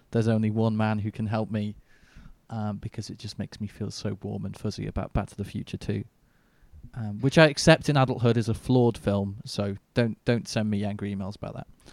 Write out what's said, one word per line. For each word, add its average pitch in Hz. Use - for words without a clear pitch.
there's 113
only 110
one 110
man 107
who 104
can 110
help 110
me, 104
um, 107
because -
it 104
just -
makes -
me 104
feel 104
so 98
warm 101
and 98
fuzzy 104
about -
Back 101
to -
the 101
Future -
Two, 104
um, 107
which 135
I 160
accept -
in 147
adulthood 127
is 113
a 107
flawed 123
film, 101
so 101
don't, 117
don't 117
send 107
me 101
angry 101
emails 98
about -
that. -